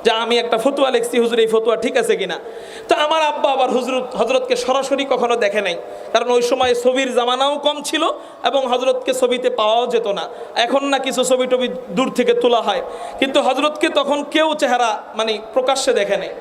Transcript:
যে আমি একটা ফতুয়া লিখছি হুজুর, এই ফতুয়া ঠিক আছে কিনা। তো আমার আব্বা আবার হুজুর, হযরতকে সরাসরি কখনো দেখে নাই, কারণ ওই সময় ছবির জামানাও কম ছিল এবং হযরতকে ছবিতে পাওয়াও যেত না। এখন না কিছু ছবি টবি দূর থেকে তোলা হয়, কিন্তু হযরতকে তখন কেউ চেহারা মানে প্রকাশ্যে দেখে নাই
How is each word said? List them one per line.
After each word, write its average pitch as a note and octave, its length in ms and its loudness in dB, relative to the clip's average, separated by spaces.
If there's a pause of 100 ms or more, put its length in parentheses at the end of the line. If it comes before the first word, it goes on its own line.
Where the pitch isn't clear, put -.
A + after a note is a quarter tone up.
যে A3+ 80 4
আমি A3+ 260 2
একটা A#3 200 0
ফতুয়া C4+ 320 2
লিখছি A#3+ 300 0
হুজুর, A#3 200 2
এই A3 80 4
ফতুয়া A3 280 2
ঠিক C4 220 -2
আছে A3+ 180 2
কিনা। F3+ 240 -6 (480)
তো E4 80 6
আমার D4+ 280 2
আব্বা D4 280 0
আবার C4 180 2
হুজুর, B3+ 340 0 (100)
হযরতকে B3 420 0
সরাসরি C4+ 500 0
কখনো A#3+ 300 2
দেখে - 260 2
নাই, F3+ 140 -2 (380)
কারণ A#3+ 180 2
ওই B3 100 4
সময় B3+ 340 2
ছবির B3+ 380 0
জামানাও B3+ 440 2
কম D4 240 -2
ছিল D#4 260 0 (360)
এবং C4 240 2
হযরতকে B3+ 460 0
ছবিতে B3 360 0
পাওয়াও A#3 380 2
যেত - 200 0
না। F3+ 220 -4 (260)
এখন B3 280 0
না C#4 160 0
কিছু C4 240 -2
ছবি B3+ 240 2
টবি B3 220 0 (200)
দূর C4 260 0
থেকে A#3+ 180 2
তোলা A#3 280 2
হয়, G3+ 200 -2 (380)
কিন্তু C4+ 220 2
হযরতকে C#4+ 480 0
তখন C#4+ 340 0
কেউ D#4 300 0
চেহারা B3 500 0 (120)
মানে A3 240 -2 (140)
প্রকাশ্যে C4 400 0
দেখে G3 240 0
নাই E3+ 120 -6 (120)